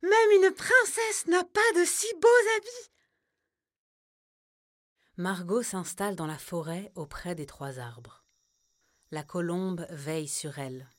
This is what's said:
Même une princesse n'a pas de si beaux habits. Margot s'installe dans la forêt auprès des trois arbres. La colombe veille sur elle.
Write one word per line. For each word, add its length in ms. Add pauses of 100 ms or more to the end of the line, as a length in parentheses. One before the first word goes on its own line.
Même 400
une 100
princesse 720
n'a 180
pas 320
de 80
si 220 (140)
beaux 80 (280)
habits. 340 (2250)
Margot 460
s'installe 540
dans 100
la 120
forêt 560
auprès 400
des 120
trois 320
arbres. 460 (880)
La 120
colombe 680
veille 380
sur 300
elle. 400